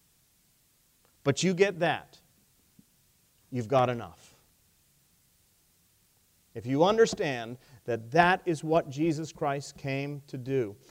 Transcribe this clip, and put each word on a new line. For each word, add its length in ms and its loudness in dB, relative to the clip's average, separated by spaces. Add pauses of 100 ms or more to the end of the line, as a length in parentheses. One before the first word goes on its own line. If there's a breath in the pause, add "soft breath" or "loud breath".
(1200)
but 200 0
you 120 2
get 240 0
that, 420 -4 (1300)
you've 180 -6
got 200 2
enough. 460 -12 (2250)
If 140 -10
you 180 4
understand 720 2 (280 soft breath)
that 260 -6
that 340 6
is 180 -2
what 280 0
Jesus 420 -2
Christ 460 -6
came 480 -6
to 100 -14
do. 400 -4 (140 soft breath)